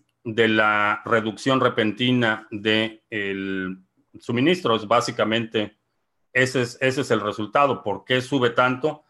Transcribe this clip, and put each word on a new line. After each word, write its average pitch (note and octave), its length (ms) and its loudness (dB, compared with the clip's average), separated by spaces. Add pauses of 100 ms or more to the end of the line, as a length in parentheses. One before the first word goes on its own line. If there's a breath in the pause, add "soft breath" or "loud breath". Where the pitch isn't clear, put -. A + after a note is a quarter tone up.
(300)
de A2+ 160 2
la G#2+ 600 2
reducción A2 520 0
repentina A#2+ 920 0
de A2 580 -2
el G2 720 -6 (420)
suministro. B2+ 560 0
Es G#2 100 -4
básicamente, A2+ 920 -2 (560)
ese B2+ 280 2
es, A#2+ 200 -6
ese C3 180 0
es B2 100 -2
el A2 100 2
resultado. G#2+ 600 0
¿Por G2 220 -6
qué B2+ 160 0
sube B2 300 0
tanto? B2+ 600 0